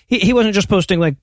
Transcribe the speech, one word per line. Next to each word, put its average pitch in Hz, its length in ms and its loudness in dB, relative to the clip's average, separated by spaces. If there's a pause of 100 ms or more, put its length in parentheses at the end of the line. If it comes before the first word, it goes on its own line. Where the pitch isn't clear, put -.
He, 240 120 0
he 190 140 2
wasn't 220 220 0
just 196 160 -2
posting, 185 280 0
like, 156 240 0